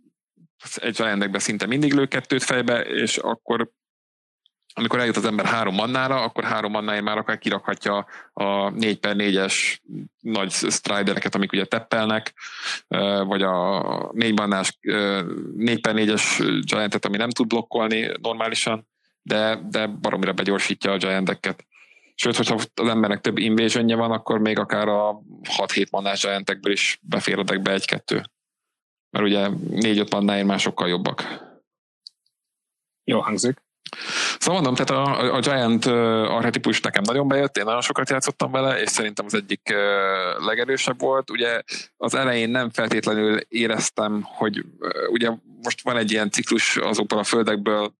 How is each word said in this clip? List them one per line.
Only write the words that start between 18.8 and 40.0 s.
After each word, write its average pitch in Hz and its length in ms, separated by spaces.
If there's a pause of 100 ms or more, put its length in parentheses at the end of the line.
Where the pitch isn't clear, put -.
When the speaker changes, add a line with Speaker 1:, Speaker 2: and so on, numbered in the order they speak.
Speaker 1:
de, 110 380 (100)
de 110 180
baromira 95 460
begyorsítja 98 580
a 98 60
gianteket. 95 680 (500)
Sőt, 117 200
hogyha 117 200 (180)
az 117 140
embernek 107 340
több 110 160
invasionje 113 580
van, 113 160
akkor 113 280
még 107 200
akár 104 280
a 104 340 (280)
hat-hét - 420
mannás 98 300
giantekből 98 500
is - 300
befér 95 380
a 101 40
deckbe 98 280
egy-kettő. - 520 (840)
Mert 101 160
ugye 101 220 (220)
négy-öt 104 440
mannáért 101 340
már 98 120
sokkal 90 280
jobbak. 90 360 (1800)
Speaker 2:
Jó - 160
hangzik. 107 460 (720)
Speaker 1:
Szóval 180 240
mondom, 131 240
tehát 139 220
a, 135 120
a, 123 160
a 131 40
Giant, 117 460
ö, 113 400
archetipus 113 560
nekem 101 240
nagyon 139 220
bejött, 139 300
én 101 60
nagyon 113 180
sokat 135 280
játszottam 135 420
vele, 131 300
és - 80
szerintem 104 360
az 104 80
egyik, 101 360
ö, 107 60 (640)